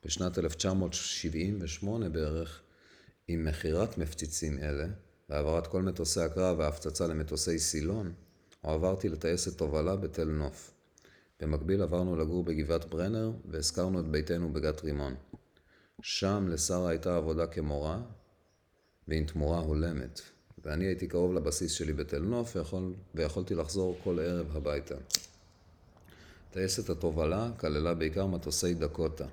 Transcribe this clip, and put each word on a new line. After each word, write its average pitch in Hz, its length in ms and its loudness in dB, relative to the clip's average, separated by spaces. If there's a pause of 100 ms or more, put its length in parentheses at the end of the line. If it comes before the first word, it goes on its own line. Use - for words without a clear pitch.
בשנת 90 340 0
אלף 80 160 2
תשע 95 180 2
מאות 95 200 2
שבעים 85 680 -2
ושמונה 98 480 -2
בערך, 80 520 -2 (640)
עם 82 180 0
מכירת 80 520 0
מפציצים 78 640 -4
אלה 73 280 -2 (420)
והעברת 76 380 0
כל 92 140 0
מטוסי 87 400 0
הקרב 85 380 2
וההפצצה 76 480 0
למטוסי 78 520 0
סילון, 85 540 -2 (480)
הועברתי 87 480 2
לטייסת 82 480 0
תובלה 78 380 2
בתל 87 300 -2
נוף. 76 460 -2 (680)
במקביל 76 420 2
עברנו 87 340 2
לגור 80 280 2
בגבעת 80 420 0
ברנר 110 460 0 (140)
והשכרנו 90 540 0
את 82 60 0
ביתנו 80 480 0
בגת 76 300 0
רימון. 71 320 -2 (840)
שם 98 480 2
לשרה 90 400 2
הייתה 85 280 2
עבודה 80 300 2
כמורה 78 540 -2 (1080)
ועם 78 180 2
תמורה 78 340 2
הולמת, 78 640 0 (420)
ואני 78 220 0
הייתי 92 220 0
קרוב 90 260 2
לבסיס 80 380 0
שלי 78 220 0
בתל 71 260 -2
נוף 117 360 0
ויכול-, 92 380 -2 (220)
ויכולתי 82 400 0
לחזור 87 480 0
כל 87 160 2
ערב 80 380 0
הביתה. 73 380 -2 (1600)
טייסת 95 380 0
התובלה 82 680 2
כללה 78 340 2
בעיקר 80 320 2
מטוסי 87 480 0
דקוטה. 78 600 0